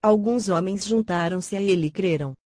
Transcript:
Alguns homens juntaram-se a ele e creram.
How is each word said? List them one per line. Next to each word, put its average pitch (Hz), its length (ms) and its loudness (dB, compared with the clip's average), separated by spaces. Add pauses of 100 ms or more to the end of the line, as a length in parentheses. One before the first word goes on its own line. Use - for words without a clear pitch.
Alguns 214 480 2
homens 190 380 -2
juntaram-se 185 680 -2
a 196 60 -2
ele 180 240 2
e 151 60 -2
creram. 151 420 -2 (140)